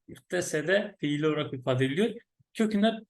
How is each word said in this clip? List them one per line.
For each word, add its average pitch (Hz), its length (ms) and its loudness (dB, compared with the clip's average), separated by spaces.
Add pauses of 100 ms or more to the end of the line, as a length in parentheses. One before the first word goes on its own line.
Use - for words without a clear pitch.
iktesede 180 920 -2
fiili 147 280 0
olarak 151 240 -2
ifade 131 320 0
ediliyor. 170 300 0 (400)
Kökünde 214 380 2 (180)